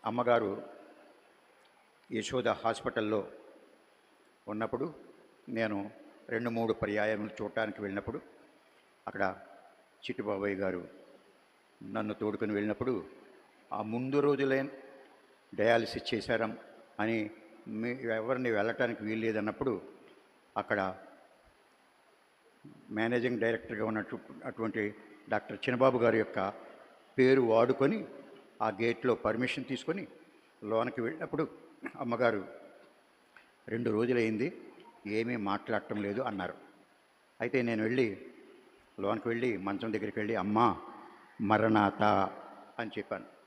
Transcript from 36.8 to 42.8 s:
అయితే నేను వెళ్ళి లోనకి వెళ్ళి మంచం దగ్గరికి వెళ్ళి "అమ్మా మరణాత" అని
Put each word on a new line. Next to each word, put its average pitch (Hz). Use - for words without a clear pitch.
అయితే 123
నేను 113
వెళ్ళి 110
లోనకి 104
వెళ్ళి 117
మంచం 98
దగ్గరికి 104
వెళ్ళి 107
"అమ్మా 104
మరణాత" 107
అని 113